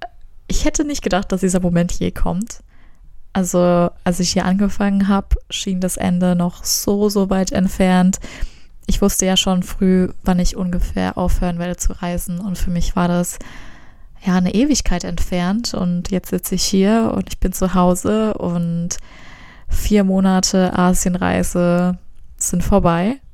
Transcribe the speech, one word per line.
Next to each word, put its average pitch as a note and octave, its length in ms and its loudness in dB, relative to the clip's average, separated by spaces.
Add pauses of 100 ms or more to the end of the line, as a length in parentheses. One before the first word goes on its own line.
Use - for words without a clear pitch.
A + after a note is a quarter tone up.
(480)
ich - 180 2
hätte D4+ 180 2
nicht D4 200 -6
gedacht, G3+ 280 0
dass F#3+ 100 -2
dieser F#3 180 2
Moment F3 340 2
je F3+ 180 -2
kommt. F3+ 500 -2 (680)
Also, F3 580 2 (140)
als F3+ 160 0
ich F3+ 120 0
hier - 140 0
angefangen G3 600 2
hab, G3 280 0 (140)
schien F#3 300 -4
das F3+ 180 -2
Ende F3+ 380 2
noch F3 300 -2
so, G#3 440 0
so G3 200 0
weit F#3+ 220 0
entfernt. F#3 680 2 (680)
Ich - 140 2
wusste G3 260 2
ja F#3 100 0
schon F#3 240 0
früh, F#3 480 2 (140)
wann F3+ 160 2
ich - 180 0
ungefähr F#3 600 -2
aufhören F3+ 420 0
werde F3 180 -4
zu - 160 0
reisen. F3 460 -6
Und F#3 180 -6
für - 140 0
mich F3 240 0
war F3 120 2
das, F3 300 -2 (880)
ja, F3+ 100 2
eine F3+ 200 0
Ewigkeit G3+ 480 2
entfernt. F#3 720 -2
Und F3 340 -2
jetzt F#3 220 -4
sitze F#3 240 -2
ich F3+ 80 0
hier G#3 520 2
und F#3+ 140 -4
ich - 100 -8
bin F#3 140 0
zu F#3 220 0
Hause G3 580 2
und E3+ 640 -4 (720)
vier - 340 2
Monate F#3+ 760 2
Asienreise F3+ 1200 2 (420)
sind F3+ 220 -2
vorbei. F#3 560 2 (140)